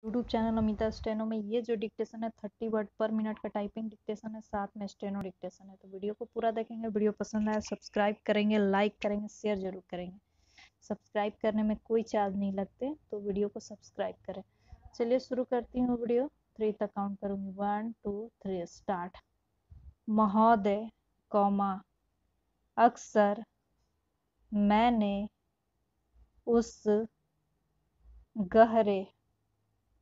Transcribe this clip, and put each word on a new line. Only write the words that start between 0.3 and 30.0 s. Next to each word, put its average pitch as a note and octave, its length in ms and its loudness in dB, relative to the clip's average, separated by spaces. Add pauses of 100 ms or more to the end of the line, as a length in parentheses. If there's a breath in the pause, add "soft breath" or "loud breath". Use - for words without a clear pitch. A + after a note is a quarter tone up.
चैनल A3+ 280 0
अमिता A3 320 0
स्टेनो A3 340 -4
में A3 120 -4
ये G#3+ 260 -2
जो A#3 120 -2
dictation A3 500 -6
है, A3+ 60 -4
thirty - 380 -8
word G#3+ 200 -2 (120)
per A3 100 2
minute G#3+ 280 -2
का G#3+ 100 -8
typing G#3 420 -6
dictation G#3+ 440 -10
है, A3 60 -12
साथ G3+ 360 -6
में G#3 100 -8
स्टेनो G3 340 -6
dictation F#3+ 480 -12
है। F#3+ 80 -20
तो - 120 -20
video G3 260 -8
को A#3+ 100 -10
पूरा A3+ 260 -2
देखेंगे, A3+ 380 -6
video G#3+ 240 2
पसंद G#3+ 360 -2
आए G#3+ 120 0
subscribe G#3 560 -2 (100)
करेंगे, G#3 320 2
like G3+ 440 2
करेंगे, G#3 260 -2
share G#3 300 -2
जरूर F#3+ 320 -8
करेंगे। F3+ 280 -10 (640 soft breath)
Subscribe G#3 500 -4 (100)
करने G#3+ 200 2
में G#3+ 140 0
कोई A3+ 260 0
charge G3+ 340 0
नहीं G3+ 160 -2
लगते, G3+ 420 -6 (160)
तो G#3 100 -6
video G3+ 280 -2
को G#3 120 -10
subscribe - 560 -10 (100)
करें। F#3+ 160 -10 (520 soft breath)
चलिए A#3+ 240 2
शुरू B3+ 260 -2
करती A#3+ 360 -2
हूँ B3 200 2
video, A#3+ 280 2
थ्री - 440 -4
तक - 240 -4
count G3+ 240 -4
करूँगी, G3 300 -4
वन, G#3 420 -4 (120)
टू, G3+ 260 -6 (120)
three, F#3 240 -4
start। - 520 -6 (880)
महोदय, G#3+ 840 4 (400)
comma, G3+ 420 2 (1040)
अक्सर A3 680 4 (1080)
मैंने G#3 760 4 (1160)
उस A#3 360 2 (1600)
गहरे A3 680 4 (960)